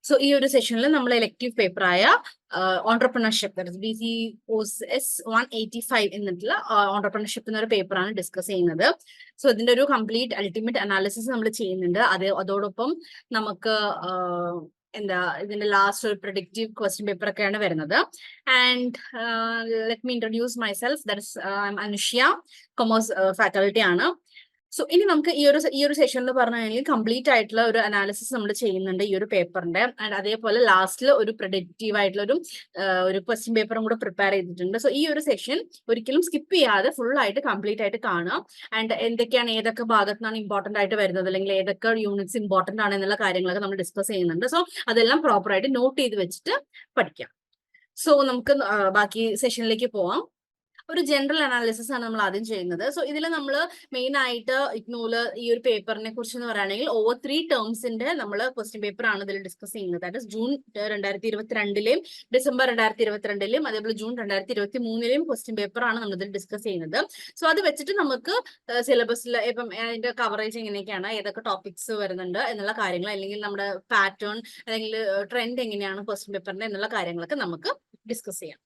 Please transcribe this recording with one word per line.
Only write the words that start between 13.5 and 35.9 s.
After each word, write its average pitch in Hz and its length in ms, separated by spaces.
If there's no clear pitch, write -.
ആഹ്, 175 580
എന്താ 180 480
ഇതിന്റെ 208 240
ലാസ്റ്റ് 202 420
ഒരു 208 60
പ്രെഡിക്റ്റീവ് 196 540
ക്വസ്റ്റ്യൻ 208 260
പേപ്പർ 202 240
ഒക്കെയാണ് 202 280
വരുന്നത്. 175 400
And, 247 300
ആഹ്, 226 680
let 226 160
me 254 120
introduce 226 360
myself. 233 320
That 208 140
is, - 60
ആഹ്, 202 280
I'm 208 100
അനുഷ്യ, 240 560
കൊമേഴ്സ്, 220 340
ആഹ്, 190 200
ഫാക്കൽറ്റി 202 460
ആണ്. 214 560
So 302 120
ഇനി 359 140
നമുക്ക് 320 240
ഈ 294 60
ഒരു 285 120
സെ-, 311 140
ഈ 277 140
ഒരു 285 80
സെഷനിൽ 254 380
പറഞ്ഞു 240 240
കഴിഞ്ഞാൽ 226 320
കംപ്ലീറ്റ് 247 420
ആയിട്ടുള്ള 220 340
ഒരു 226 140
അനാലിസിസ് 208 560
നമ്മൾ 208 180
ചെയ്യുന്നുണ്ട് 190 520
ഈ 196 120
ഒരു 196 80
പേപ്പറിന്റെ. 175 640
And 214 280
അതേപോലെ 214 460
ലാസ്റ്റിൽ 196 500
ഒരു 226 220
പ്രെഡിക്റ്റീവ് 196 640
ആയിട്ടുള്ള 202 260
ഒരു, 277 200
ആഹ്, 185 260
ഒരു 190 140
ക്വസ്റ്റ്യൻ 226 360
പേപ്പറും 220 280
കൂടെ 220 120
പ്രിപ്പയർ 196 380
ചെയ്തിട്ടുണ്ട്. 180 460
So 233 120
ഈ 285 220
ഒരു 294 80
സെഷൻ 294 480
ഒരിക്കലും 240 340